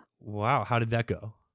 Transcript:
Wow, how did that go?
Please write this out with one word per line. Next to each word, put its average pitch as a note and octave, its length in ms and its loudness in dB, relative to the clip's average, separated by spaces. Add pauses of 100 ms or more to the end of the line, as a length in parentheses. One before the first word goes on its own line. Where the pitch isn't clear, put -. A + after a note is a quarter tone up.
(200)
Wow, G#2+ 460 0
how A#2+ 140 2
did A2+ 100 2
that A#2 160 0
go? - 300 -6 (200)